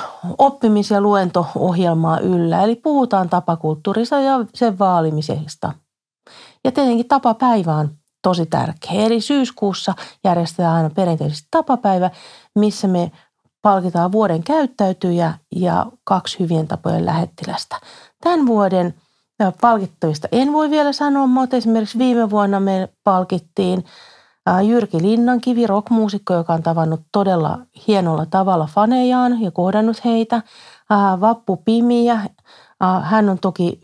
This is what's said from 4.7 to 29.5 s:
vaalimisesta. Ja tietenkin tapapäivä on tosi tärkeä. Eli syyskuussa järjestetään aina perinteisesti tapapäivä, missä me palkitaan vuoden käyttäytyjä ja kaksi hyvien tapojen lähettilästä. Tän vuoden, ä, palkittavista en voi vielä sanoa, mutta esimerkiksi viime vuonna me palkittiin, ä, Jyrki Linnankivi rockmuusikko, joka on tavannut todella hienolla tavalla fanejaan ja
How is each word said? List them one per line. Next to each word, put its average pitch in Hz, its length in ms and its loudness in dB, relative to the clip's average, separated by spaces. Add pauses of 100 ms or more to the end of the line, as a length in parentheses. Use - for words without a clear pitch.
vaalimisesta. 156 920 -2 (920)
Ja 262 80 0
tietenkin 247 360 0
tapapäivä 226 680 2
on 151 140 0 (320)
tosi 175 240 0
tärkeä. - 460 -4
Eli 220 300 0
syyskuussa 220 720 -2 (300)
järjestetään 170 520 0
aina 160 140 0
perinteisesti 156 600 -4
tapapäivä, 208 600 0 (440)
missä 208 320 0
me 175 240 -2 (500)
palkitaan 180 500 0
vuoden 185 320 0
käyttäytyjä 190 920 -2 (220)
ja 175 300 0 (180)
kaksi - 360 -4
hyvien 165 280 -2
tapojen 165 380 -4
lähettilästä. - 720 -6 (480)
Tän 330 240 2
vuoden, 190 460 2 (500)
ä, 185 80 2 (100)
palkittavista 185 720 0
en 269 220 2
voi 302 160 0
vielä 285 240 0
sanoa, 277 340 0
mutta 254 300 0
esimerkiksi 226 400 -2
viime 240 320 2
vuonna 202 300 2
me 190 300 -2 (140)
palkittiin, 185 800 -2 (640)
ä, 185 120 2
Jyrki 208 400 0
Linnankivi 233 680 2
rockmuusikko, 208 640 0
joka 170 200 0
on 165 100 -2
tavannut 160 380 -2 (100)
todella 185 480 0 (280)
hienolla 170 380 0
tavalla 180 480 0
fanejaan 247 680 2
ja 185 100 -2